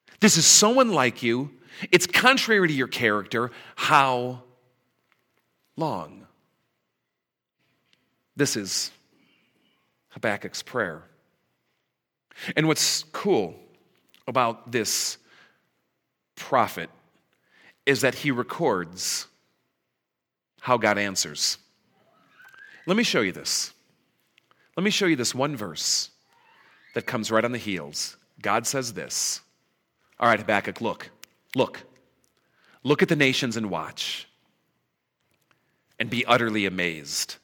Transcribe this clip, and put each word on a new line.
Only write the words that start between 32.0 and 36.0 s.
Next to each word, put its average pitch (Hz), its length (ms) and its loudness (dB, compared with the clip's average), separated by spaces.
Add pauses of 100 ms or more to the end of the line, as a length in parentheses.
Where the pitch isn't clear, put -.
Look 143 220 2
at - 60 0
the 160 60 2
nations 131 400 0
and 110 140 -4
watch, - 580 -8 (1700)
and 117 100 -2